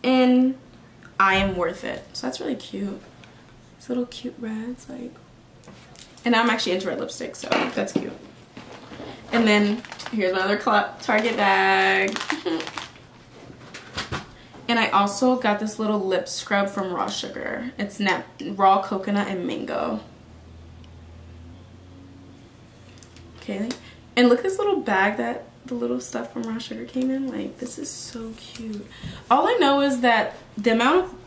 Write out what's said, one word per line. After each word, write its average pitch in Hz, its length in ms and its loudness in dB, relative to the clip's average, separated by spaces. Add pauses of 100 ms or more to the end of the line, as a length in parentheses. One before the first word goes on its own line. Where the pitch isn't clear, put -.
in 254 540 6 (640)
I - 160 6
Am 196 220 2
Worth 175 260 -2
It. - 300 -8
So - 140 -8
that's 262 120 -6
really 269 160 -4
cute. 196 460 -8 (760)
These - 120 -14
little 247 160 -2
cute - 340 -10
reds, 226 480 -8
like. 247 260 -14 (1120)
And 240 100 4
I'm 233 160 6
actually 220 240 0
into 190 140 -2
red 160 140 -4
lipstick, - 340 -8
so - 140 -10 (260)
that's 101 160 -4
cute. - 220 -4 (1160)
And 233 160 4
then 208 360 4 (280)
here's 190 220 0
my 185 80 0
other 202 160 2
Cla-, 202 440 2
Target 220 360 2
bag. 190 800 4 (260)
<laughs> 160 200 -2 (2000)
And 233 100 2
I 220 120 2
also 208 460 4
got 208 240 0
this 214 200 -4
little 214 200 0
lip 190 280 0
scrub 202 420 -2
from 190 240 -4
Raw 180 140 -2
Sugar. - 720 -8
It's 208 200 -6
nat-, 202 280 0 (240)
raw 196 320 6
coconut 202 440 -2
and 185 200 -4
mango. - 540 -4 (3250)
Okay, 208 320 -6 (460)
and 247 140 8
look 240 100 8
at - 40 -4
this 381 160 0
little 403 200 2
bag 208 380 2
that 240 280 -4 (200)
the - 80 -10
little 120 260 -2
stuff - 340 -8
from 240 100 -6
Raw 226 160 -6
Sugar 233 260 -10
came 254 240 -2
in. 269 200 -2
Like, - 280 -8
this - 220 -10
is 285 100 -8
so 226 480 -10
cute. 220 480 -12 (460)
All 294 160 6
I 480 120 4
know 277 220 6
is 262 200 2
that 226 340 4 (200)
the 226 180 2
amount 285 320 4
of - 100 -12 (120)